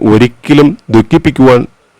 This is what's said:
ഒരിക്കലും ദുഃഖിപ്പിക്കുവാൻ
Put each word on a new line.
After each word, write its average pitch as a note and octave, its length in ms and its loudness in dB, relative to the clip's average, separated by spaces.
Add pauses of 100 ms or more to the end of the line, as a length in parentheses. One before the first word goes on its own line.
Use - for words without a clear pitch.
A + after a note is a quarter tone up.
(120)
ഒരിക്കലും B2 560 0 (220)
ദുഃഖിപ്പിക്കുവാൻ B2+ 680 0 (400)